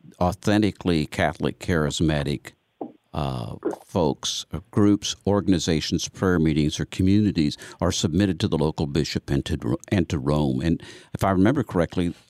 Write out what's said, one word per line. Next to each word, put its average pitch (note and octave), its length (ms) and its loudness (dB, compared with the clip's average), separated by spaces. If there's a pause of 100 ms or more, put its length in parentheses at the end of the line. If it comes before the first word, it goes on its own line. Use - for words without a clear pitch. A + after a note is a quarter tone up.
(220)
authentically F#2 880 0
Catholic - 520 -2
charismatic, D2 920 0 (640)
uh, C2 420 -6 (280)
folks, - 680 -2
or - 160 -8
groups, G#2 460 2 (100)
organizations, F2+ 840 0
prayer F2+ 300 0
meetings, D2+ 420 2
or D2+ 60 -2
communities F#2 720 2 (240)
are E2+ 100 2
submitted F2+ 480 0
to G#2 80 0
the E2 120 2
local D#2 260 0
bishop C#2+ 460 -2
and C#2 140 0
to, B1+ 300 -4 (160)
and F#2 180 2
to D#2+ 100 -2
Rome. C#2 420 0
And E2 220 0 (320)
if - 80 -4
I G2 80 2
remember G#2+ 320 4
correctly, F2 500 -2 (160)